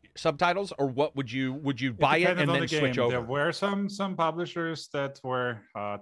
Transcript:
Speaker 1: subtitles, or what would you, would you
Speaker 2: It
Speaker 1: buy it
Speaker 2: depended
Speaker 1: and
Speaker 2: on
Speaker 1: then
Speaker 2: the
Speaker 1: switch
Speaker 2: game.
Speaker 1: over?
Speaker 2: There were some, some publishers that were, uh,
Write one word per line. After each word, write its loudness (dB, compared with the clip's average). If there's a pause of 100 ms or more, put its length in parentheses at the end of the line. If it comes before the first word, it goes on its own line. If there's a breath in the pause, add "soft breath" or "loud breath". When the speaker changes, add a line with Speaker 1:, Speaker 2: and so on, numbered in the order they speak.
(160)
Speaker 1:
subtitles, 0
or 2
what 0
would -4
you, -2
would -4
you 0
Speaker 2:
It -6
Speaker 1:
buy 6
it 4
Speaker 2:
depended 4
Speaker 1:
and 4
Speaker 2:
on 4
Speaker 1:
then 2
Speaker 2:
the -2
Speaker 1:
switch 2
Speaker 2:
game. 4
Speaker 1:
over? 4
Speaker 2:
There 0
were 0
some, -2
some -4
publishers -2
that -4
were, -2 (140)
uh, -6